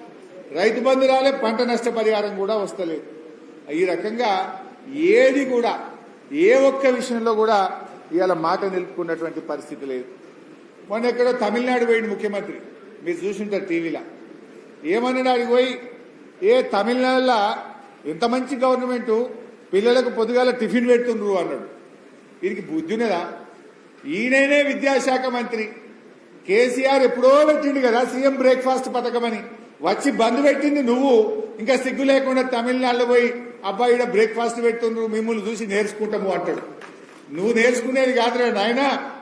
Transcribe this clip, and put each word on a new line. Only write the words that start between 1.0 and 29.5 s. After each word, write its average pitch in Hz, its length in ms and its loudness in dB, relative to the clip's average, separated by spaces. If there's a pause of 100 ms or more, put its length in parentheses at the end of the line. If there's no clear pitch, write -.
రాలే, 262 260 4
పంట 226 300 -2
నష్టపరిహారం 220 760 0
కూడా 196 200 -2
వస్తలేదు. 170 440 -6 (720)
ఈ 170 140 0
రకంగా 190 800 -2 (320)
ఏది 247 500 4
కూడా, 233 400 -2 (480)
ఏ 175 200 4
ఒక్క 269 340 4
విషయంలో 233 460 0
కూడా 214 480 0 (300)
ఇవాళ 180 220 2
మాట 175 320 -2
నిలుపుకున్నటువంటి 165 760 -6
పరిస్థితి 143 460 -10
లేదు. 127 180 -8 (840)
మొన్న 226 160 -4
ఎక్కడో 247 260 2
తమిళనాడు 240 540 0
పోయిండు 226 240 2
ముఖ్యమంత్రి, 196 460 -6 (480)
మీరు 170 220 -6
చూసుంటారు 202 400 -6
టీవీలో. 165 340 -4 (840)
ఏమన్నాడు 254 440 0
ఆడికి 240 180 0
పోయి, 247 320 2 (640)
"ఏ 240 180 4
తమిళనాడులో 247 920 2 (540)
ఎంత 165 160 -2
మంచి 254 340 -2
గవర్నమెంట్, 247 680 0 (440)
పిల్లలకు 240 360 4
పొద్దుగాల 240 420 0
టిఫిన్ 226 360 0
పెడుతుండ్రు" 226 500 2
అన్నాడు. 147 280 -4 (800)
వీరికి 196 180 -4
బుద్ధి 160 320 -4
ఉన్నదా? 196 380 -2 (760)
ఈయననే 269 560 2
విద్యాశాఖ 254 640 0
మంత్రి 233 440 -4 (800)
కేసీఆర్ 254 560 2
ఎప్పుడో 254 500 6
పెట్టిండు 277 260 0
కదా 247 240 2
సీఎం 262 320 0
బ్రేక్ఫాస్ట్ 254 600 2
పథకం 240 300 -2
అని, 214 180 -4 (380)